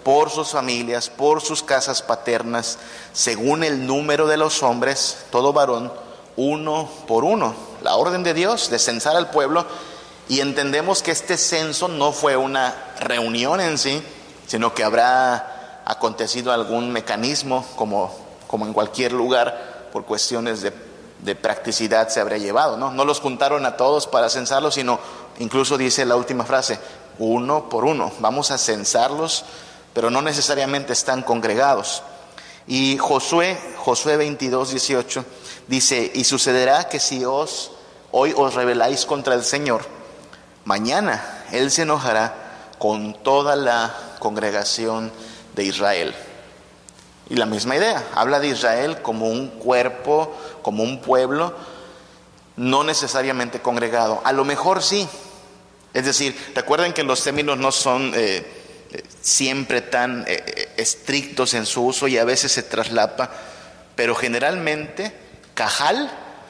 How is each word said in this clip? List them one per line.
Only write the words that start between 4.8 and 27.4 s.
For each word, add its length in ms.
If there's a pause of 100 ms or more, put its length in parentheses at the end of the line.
todo 200
varón, 400 (460)
uno 520 (180)
por 180
uno". 280 (300)
La 140
orden 260
de 100
Dios 360
de 100
censar 360
al 140
pueblo, 360 (640)
y 120
entendemos 640
que 80
este 260
censo 500
no 240
fue 240
una 380 (260)
reunión 600
en 160
sí, 240 (460)
sino 260
que 100
habrá 1040
acontecido 640
algún 400
mecanismo, 720 (120)
como, 400 (320)
como 180
en 80
cualquier 380
lugar, 840
por 120
cuestiones 560
de, 120 (460)
de 160
practicidad 760
se 100
habría 200
llevado, 360
¿no? 160
No 140
los 140
juntaron 480
a 100
todos 300
para 220
censarlos, 460
sino, 240 (380)
incluso 400
dice 280
la 100
última 280
frase, 360 (400)
"uno 500